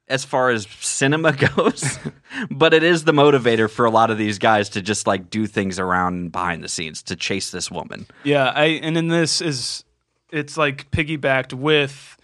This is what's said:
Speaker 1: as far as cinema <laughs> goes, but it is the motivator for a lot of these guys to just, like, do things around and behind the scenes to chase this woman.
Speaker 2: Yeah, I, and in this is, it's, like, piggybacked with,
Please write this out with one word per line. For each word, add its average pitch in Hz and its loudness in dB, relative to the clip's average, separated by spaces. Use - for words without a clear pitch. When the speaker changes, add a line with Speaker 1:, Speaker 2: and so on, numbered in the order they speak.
Speaker 1:
as 135 -2
far 127 0
as 110 -2
cinema 156 0
<laughs> 135 0
goes, 165 -2
but 160 4
it 160 6
is 165 2
the 160 4
motivator 120 4
for 123 0
a 117 4
lot 113 4
of 107 -2
these 104 -2
guys 107 4
to 101 -6
just, 101 -2
like, 95 -2
do 107 -2
things 95 -4
around 90 0
and 87 -8
behind 87 -6
the 82 -12
scenes 80 -10
to 95 -6
chase - -6
this 90 -8
woman. - -12
Speaker 2:
Yeah, 143 2
I, 147 2
and 160 0
in 165 0
this 165 0
is, 139 -6
it's, 147 -6
like, 143 -2
piggybacked 143 -2
with, 139 -2